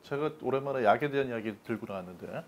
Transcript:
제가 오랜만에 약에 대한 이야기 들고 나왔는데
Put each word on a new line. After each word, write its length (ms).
제가 300
오랜만에 420
약에 240
대한 200
이야기 340
들고 260
나왔는데 580